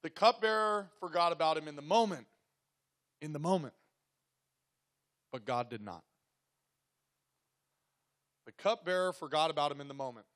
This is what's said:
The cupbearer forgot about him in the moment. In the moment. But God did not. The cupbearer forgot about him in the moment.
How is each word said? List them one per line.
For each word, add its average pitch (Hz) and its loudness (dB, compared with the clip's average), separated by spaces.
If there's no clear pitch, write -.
The 160 -6
cupbearer 214 2
forgot 170 2
about 160 2
him 156 -8
in 147 -12
the 147 -12
moment. 185 2
In 151 -8
the 147 -4
moment. 165 0
But 117 -8
God 120 -2
did 110 -10
not. 90 -12
The 113 -18
cupbearer 185 0
forgot 156 0
about 147 0
him 143 -10
in 139 -12
the 139 -12
moment. 123 -10